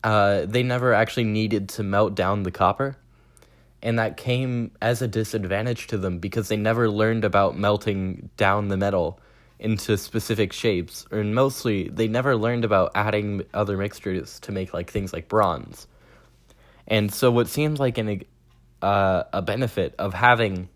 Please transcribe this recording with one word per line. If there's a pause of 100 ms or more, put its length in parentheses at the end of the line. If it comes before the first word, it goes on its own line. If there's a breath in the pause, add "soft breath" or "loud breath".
uh,
they
never
actually
needed
to
melt
down
the
copper, (840 soft breath)
and
that
came (100)
as
a
disadvantage
to
them
because
they
never
learned
about
melting
down
the
metal (400 soft breath)
into
specific
shapes,
or
mostly,
they
never
learned
about
adding (100)
other
mixtures
to
make,
like,
things
like
bronze. (1000 soft breath)
And
so
what
seemed
like
an, (580)
uh,
a
benefit
of
having